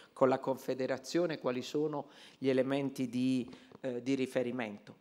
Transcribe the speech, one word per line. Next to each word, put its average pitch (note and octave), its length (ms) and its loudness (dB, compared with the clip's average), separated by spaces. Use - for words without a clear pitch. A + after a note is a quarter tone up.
con C3 160 6
la C3 80 4
Confederazione C3 1000 -2
quali B2 240 -2
sono D3 460 -2
gli C3 100 -2
elementi C3+ 600 2
di, B2+ 400 2
eh, B2 220 -4
di C3+ 100 2
riferimento. B2 880 -2